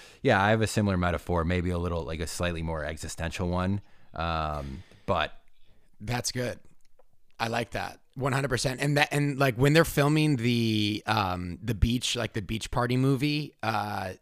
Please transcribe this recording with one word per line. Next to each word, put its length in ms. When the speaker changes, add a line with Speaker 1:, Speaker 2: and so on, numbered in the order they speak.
Speaker 1:
yeah, 180
I 100
have 120
a 40
similar 300
metaphor, 480
maybe 260
a 80
little, 260
like, 160
a 60
slightly 360
more 220
existential 640
one, 320
um, 720
but 260
Speaker 2:
That's 300
good. 260
I 100
like 240
that. 280
One 180
hundred 160
percent. 320
And 160
that, 160
and, 260
like, 180
when 180
they're 100
filming 520
the, 720
um, 560
the 120
beach, 420
like, 160
the 80
beach 300
party 260
movie, 640
uh, 600